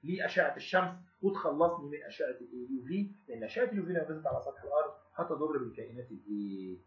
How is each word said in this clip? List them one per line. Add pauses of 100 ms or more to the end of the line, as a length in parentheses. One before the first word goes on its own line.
لأشعة
الشمس (280)
وتخلصني
من
أشعة (180)
اليو
في، (160)
لأن
أشعة
اليو
في
لو
نزلت
على
سطح
الأرض (220)
هتضر
بالكائنات
الإيه؟